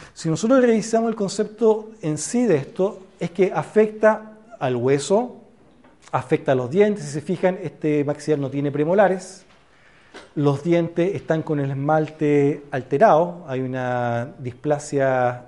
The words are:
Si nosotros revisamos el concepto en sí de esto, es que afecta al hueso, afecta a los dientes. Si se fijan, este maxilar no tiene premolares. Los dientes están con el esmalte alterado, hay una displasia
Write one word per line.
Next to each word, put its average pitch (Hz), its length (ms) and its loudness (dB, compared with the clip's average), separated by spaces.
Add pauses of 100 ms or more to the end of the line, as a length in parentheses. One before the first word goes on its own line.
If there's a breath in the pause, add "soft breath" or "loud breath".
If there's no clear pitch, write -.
(120 loud breath)
Si - 160 -6
nosotros 226 320 2
revisamos 226 480 2
el 220 80 -4
concepto 214 720 -2 (120)
en 151 160 -4
sí 240 280 -2
de 175 100 4
esto, 185 440 -4 (180)
es 170 120 -6
que 196 220 0
afecta 214 840 0 (200)
al 127 180 0
hueso, 143 600 0 (760)
afecta 147 400 0
a - 20 4
los 127 140 -2
dientes. 202 360 2
Si 143 80 -12
se 147 80 -6
fijan, 185 420 -2
este 147 420 -2
maxilar 143 340 -2
no 135 120 -4
tiene 139 220 -4
premolares. 180 720 0 (920 loud breath)
Los 143 280 0
dientes 170 520 0
están 160 280 -2
con 151 180 -2
el 139 100 -2
esmalte 147 1000 0
alterado, 170 760 2
hay 131 120 -6
una 123 800 -4
displasia 131 1080 -2